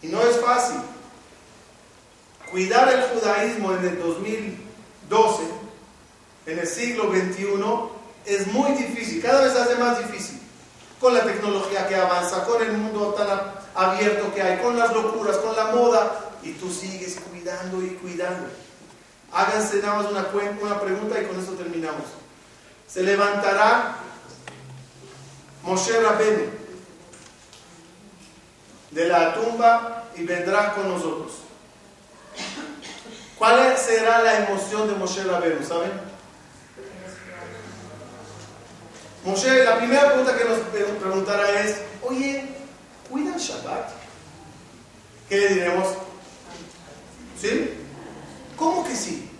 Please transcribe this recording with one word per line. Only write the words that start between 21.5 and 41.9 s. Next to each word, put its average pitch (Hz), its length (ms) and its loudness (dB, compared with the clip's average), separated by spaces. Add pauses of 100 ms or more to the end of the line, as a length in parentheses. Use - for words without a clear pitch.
terminamos. 160 520 -6 (840)
Se 185 160 -4
levantará 202 920 4 (1700)
Moshe 190 360 0
Rabbeinu 214 460 4 (2500)
de 165 160 0
la 170 280 4
tumba 233 680 4 (100)
y 170 80 -8
vendrá 190 500 0
con 196 160 -4
nosotros. 160 440 -6 (2000)
¿Cuál 254 400 6
será 226 440 4
la 208 240 4
emoción 196 420 -2
de 202 80 0
Moshe 185 280 -4
Rabbeinu? 170 420 0
¿Saben? 170 260 -2 (3250)
Moshe, 254 400 6
la 226 140 6
primera 269 300 6
pregunta 254 300 4
que 233 80 2
nos 226 140 2
pre-, 208 260 -2
preguntará 202 760 0
es, 208 140 0 (260)